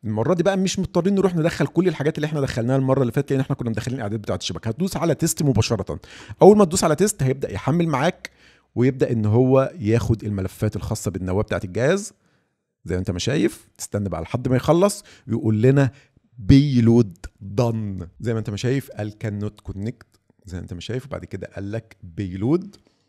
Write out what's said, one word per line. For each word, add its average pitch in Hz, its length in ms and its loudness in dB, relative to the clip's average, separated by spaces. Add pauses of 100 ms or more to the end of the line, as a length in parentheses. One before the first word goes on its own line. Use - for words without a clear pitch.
المرة 110 300 0
دي 170 100 0
بقى 196 140 2
مش 185 220 -2
مضطرين 180 360 0
نروح 190 200 2
ندخل 160 320 0
كل 180 200 2
الحاجات 156 300 -2
اللي 151 80 -4
احنا 151 160 -4
دخلناها 127 360 0
المرة 131 240 2
اللي 120 100 0
فاتت، 143 200 -2
لأن 135 80 0
احنا 135 160 -2
كنا 120 140 -6
مدخلين 117 280 -6
الإعداد 107 240 -6
بتاعة 101 160 -2
الشبكة. 92 320 -8
هتدوس 160 280 -4
على 151 180 2
تيست - 280 -2
مباشرة. 113 560 0 (420)
أول 196 160 12
ما 214 80 6
تدوس 160 180 -2
على 156 120 2
تيست 202 280 0
هيبدأ 135 280 -2
يحمل 156 360 0
معاك 151 440 -2 (440)
ويبدأ 131 360 2
إن 113 140 0
هو 127 540 4
ياخد 107 440 0
الملفات 104 520 -4
الخاصة 104 360 -6
بالنواة 92 320 -2
بتاعة 90 200 -4
الجهاز. 131 500 -2 (720)
زي - 100 -4
ما 90 40 -2
انت 95 120 -4
ما 87 80 -4
شايف، - 480 -2 (100)
تستنى 101 320 -6
بقى 82 120 -6
لحد 127 260 -6
ما 127 80 2
يخلص 170 480 2 (240)
ويقول 110 340 0
لنا 135 300 4 (460)
بيلود 120 800 6 (240)
دان. 101 680 -4 (120)
زي 117 140 -4
ما 113 60 -2
انت 107 100 -8
ما 101 80 -6
شايف 127 340 -4
قال 107 200 -8 (120)
cannot 104 480 -8
connect، - 480 -12 (260)
زي 92 120 -12
ما 87 60 -10
انت 90 100 -14
ما 87 60 -12
شايف، 123 260 -10
وبعد 87 200 -12
كده - 300 -12
قال 98 160 -10
لك 110 320 -12
بيلود 98 720 -4 (340)